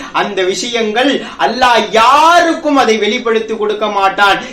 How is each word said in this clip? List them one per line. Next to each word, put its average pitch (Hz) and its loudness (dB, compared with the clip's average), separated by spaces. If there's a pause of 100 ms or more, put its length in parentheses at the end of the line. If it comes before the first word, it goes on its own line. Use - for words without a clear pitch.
(120)
அந்த 190 -2
விஷயங்கள் 226 -2 (180)
அல்லாஹ் 226 0
யாருக்கும் 294 4
அதை 220 2
வெளிப்படுத்தி 220 -2
கொடுக்க 208 -4
மாட்டான். 196 2 (140)